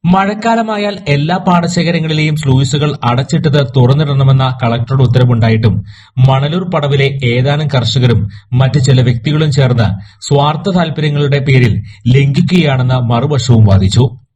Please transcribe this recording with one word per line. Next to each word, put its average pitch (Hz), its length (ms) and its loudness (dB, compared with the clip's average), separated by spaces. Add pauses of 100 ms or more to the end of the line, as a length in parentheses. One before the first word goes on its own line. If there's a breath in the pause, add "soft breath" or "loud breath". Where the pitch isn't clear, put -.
മഴക്കാലമായാൽ 208 1000 -2
എല്ലാ 147 300 -2
പാടശേഖരങ്ങളിലെയും 165 960 0
സ്ലൂയിസുകൾ 139 680 0
അടച്ചിട്ടത് 135 720 0
തുറന്നിടണമെന്ന 135 880 2
കളക്ടറുടെ 120 400 0
ഉത്തരവുണ്ടായിട്ടും 113 800 2 (440 loud breath)
മണലൂർ 151 420 0
പടവിലെ 139 540 -2
ഏതാനും 135 440 -2
കർഷകരും 120 640 0 (240 loud breath)
മറ്റ് 131 260 2
ചില 127 220 2
വ്യക്തികളും 147 500 0
ചേർന്ന് 120 360 0 (340 loud breath)
സ്വാർത്ഥ 147 480 -2
താൽപര്യങ്ങളുടെ 147 720 -2
പേരിൽ 127 420 2 (260 loud breath)
ലംഘിക്കുകയാണെന്ന് 139 880 2
മറുപക്ഷവും 120 680 2
വാദിച്ചു. 98 520 2 (180)